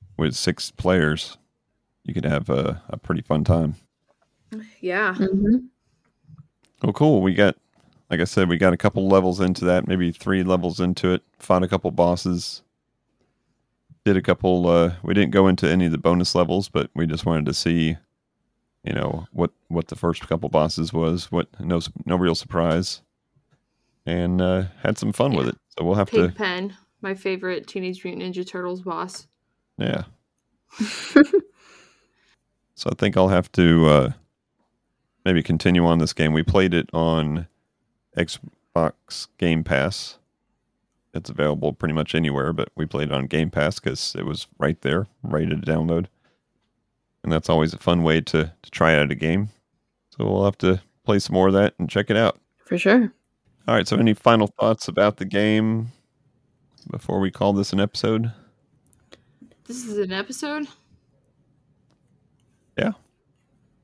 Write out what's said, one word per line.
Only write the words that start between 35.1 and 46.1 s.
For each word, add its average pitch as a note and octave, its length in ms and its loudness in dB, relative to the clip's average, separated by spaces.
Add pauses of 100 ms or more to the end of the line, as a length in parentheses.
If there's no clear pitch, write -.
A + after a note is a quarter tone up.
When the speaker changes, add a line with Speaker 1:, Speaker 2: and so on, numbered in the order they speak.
Speaker 1:
maybe F2+ 180 2
continue F2 440 2
on E2+ 120 4
this D#2+ 140 0
game. D#2 200 0
We D#2+ 100 2
played F#2+ 320 2
it D#2+ 180 -2
on E2 540 -2 (720)
Xbox - 1120 -6 (100)
Game E2 240 2
Pass. D2+ 560 -4 (960)
It's - 160 -10
available D2+ 420 0
pretty D2+ 220 -4
much D#2 200 -2
anywhere, D2 380 0
but - 220 -6
we D#2 120 -4
played D2+ 240 -4
it C#2 40 -2
on C2+ 120 -2
Game D#2+ 240 -2
Pass D#2 280 -2
'cause - 400 -6
it - 60 -8
was - 220 -8 (120)
right D#2 220 -2
there, E2+ 260 0 (160)
ready D2+ 260 -2
to D#2+ 80 -2
download. E2 500 -2 (1200)